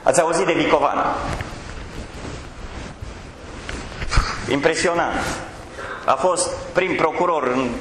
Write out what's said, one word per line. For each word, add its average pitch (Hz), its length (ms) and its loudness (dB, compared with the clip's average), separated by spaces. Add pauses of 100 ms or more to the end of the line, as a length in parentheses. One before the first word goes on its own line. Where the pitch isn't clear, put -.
Ați 170 180 6
auzit 170 240 2
de 160 80 2
Vicovan? 147 600 4 (3250)
Impresionant. 156 720 2 (880)
A 131 100 6
fost 165 340 2 (240)
prim 180 220 2
procuror 165 480 2
în 127 260 2 (120)